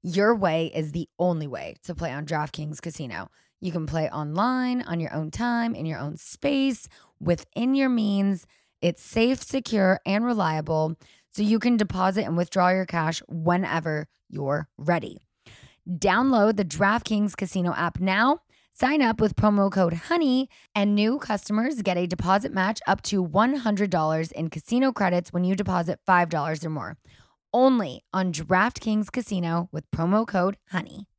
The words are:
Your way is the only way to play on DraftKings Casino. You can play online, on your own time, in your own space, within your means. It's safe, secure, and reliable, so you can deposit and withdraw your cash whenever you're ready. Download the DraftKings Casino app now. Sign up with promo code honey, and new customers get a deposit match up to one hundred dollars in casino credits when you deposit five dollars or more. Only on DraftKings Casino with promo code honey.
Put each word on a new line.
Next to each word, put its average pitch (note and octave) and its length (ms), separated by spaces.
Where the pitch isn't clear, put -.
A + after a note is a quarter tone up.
Your G3 320
way E3 400
is D#3 180
the E3 160
only E3+ 300
way - 360
to F3 100
play D#3 180
on D3 140
DraftKings D3+ 540
Casino. B2 480
You F3 120
can D#3+ 140
play D#3 240
online, B3 720
on E3+ 180
your D#3+ 140
own D#3 180
time, A#3 420
in D#3+ 120
your D#3 120
own D3 180
space, C4+ 720
within G#3+ 560
your C4+ 140
means. G3+ 580
It's E3+ 220
safe, B3 400
secure, G3+ 640
and G#3 180
reliable, D#3+ 720
so G3+ 60
you G#3+ 160
can A#3+ 180
deposit F#3+ 480
and C#3 100
withdraw F3+ 360
your F#3 160
cash E3 420
whenever D#3+ 800
you're D3 480
ready. D3+ 400
Download G#3 680
the G3+ 80
DraftKings G3+ 720
Casino F3+ 380
app E3+ 260
now. G#3+ 380
Sign C#4+ 300
up A3+ 180
with G#3+ 160
promo G3+ 340
code F#3 220
honey, C4 560
and G#3 200
new A3 240
customers A3+ 640
get F3+ 160
a F3+ 80
deposit F#3 480
match G3 320
up G3 160
to G3+ 200
one G#3 340
hundred G#3 340
dollars D#3+ 420
in D#3+ 160
casino A#3+ 440
credits F3+ 380
when F3+ 140
you F#3 100
deposit F#3 520
five F3 240
dollars D#3+ 340
or D#3+ 60
more. C#3+ 260
Only A#3+ 500
on F#3 180
DraftKings G3 800
Casino F3 600
with D3+ 180
promo G3 360
code F#3+ 300
honey. - 360